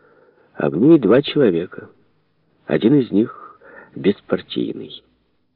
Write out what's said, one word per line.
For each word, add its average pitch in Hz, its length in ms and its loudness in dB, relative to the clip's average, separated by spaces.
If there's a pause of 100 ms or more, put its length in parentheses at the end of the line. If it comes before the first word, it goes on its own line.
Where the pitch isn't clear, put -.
(540)
а - 160 -4
в 71 60 -4
ней 147 240 6
два 120 240 2
человека. 95 680 -2 (760)
Один 76 300 0
из 123 160 0
них - 480 -4 (360)
беспартийный. - 1080 -6 (520)